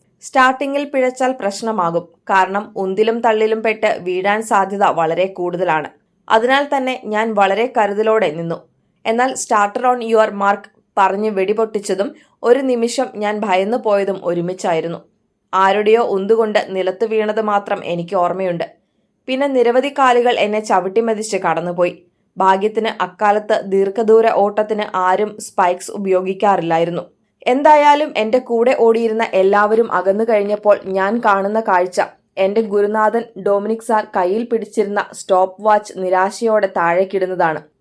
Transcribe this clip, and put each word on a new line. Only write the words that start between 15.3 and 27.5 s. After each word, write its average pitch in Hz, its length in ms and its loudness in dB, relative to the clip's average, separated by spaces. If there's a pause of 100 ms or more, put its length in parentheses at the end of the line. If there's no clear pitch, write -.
ആരുടെയോ 208 540 4
ഉന്തുകൊണ്ട് 214 600 0
നിലത്ത് 185 360 -2
വീണത് 214 360 -2
മാത്രം 202 440 -2
എനിക്ക് 170 300 -6
ഓർമ്മയുണ്ട്. 175 560 -2 (540)
പിന്നെ 262 220 -2
നിരവധി 254 420 0
കാലുകൾ 247 500 2
എന്നെ 214 200 -2
ചവിട്ടിമെതിച്ച് 214 800 -2
കടന്നുപോയി. 175 640 -2 (340)
ഭാഗ്യത്തിന് 214 640 0
അക്കാലത്ത് 208 640 0
ദീർഘദൂര 208 640 2
ഓട്ടത്തിന് 208 680 0
ആരും 190 420 0
സ്പൈക്സ് 180 520 -2
ഉപയോഗിക്കാറില്ലായിരുന്നു. 185 1120 0 (460)
എന്തായാലും 294 680 4